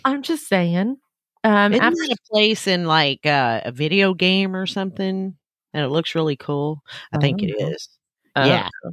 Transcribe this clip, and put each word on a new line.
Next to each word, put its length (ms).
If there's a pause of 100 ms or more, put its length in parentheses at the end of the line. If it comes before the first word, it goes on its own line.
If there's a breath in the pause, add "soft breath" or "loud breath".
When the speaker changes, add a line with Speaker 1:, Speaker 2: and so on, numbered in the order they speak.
Speaker 1:
I'm 180
just 260
saying. 500 (460)
Um, 280
Speaker 2:
Isn't 120
Speaker 1:
after 120
Speaker 2:
that 160
a 180
place 360
in, 180
like, 400
uh, 400
a 80
video 400
game 420
or 120
something? 680 (380)
And 120
it 40
looks 260
really 220
cool. 460 (300 loud breath)
I 60
think 240
it 160
Speaker 1:
Oh. 120
Speaker 2:
is. 180 (480)
Speaker 1:
Oh. 80
Speaker 2:
Yeah. 240 (240)